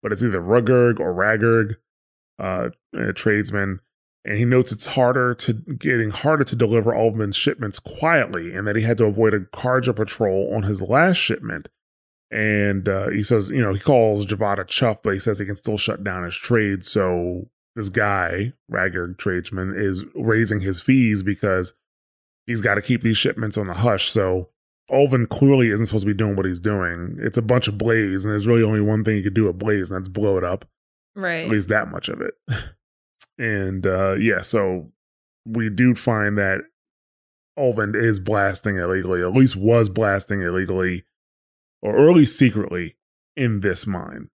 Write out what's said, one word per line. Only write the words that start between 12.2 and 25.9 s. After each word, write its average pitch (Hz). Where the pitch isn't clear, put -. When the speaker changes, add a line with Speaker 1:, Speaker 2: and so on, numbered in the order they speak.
Speaker 1:
And, 104
uh, 98
he 104
says, 104
you 135
know, 98
he 98
calls 110
Javad 101
a 92
chuff, -
but 101
he 95
says 101
he 101
can 98
still 107
shut 101
down 92
his 87
trade. 104
So 90
this 104
guy, 98
Ragurg 90
tradesman, 92
is 98
raising 110
his 95
fees 117
because 95
he's 117
gotta 101
keep 120
these 113
shipments 110
on 104
the 85
hush. 104
So 92
Alvin 131
clearly 135
isn't 107
supposed 107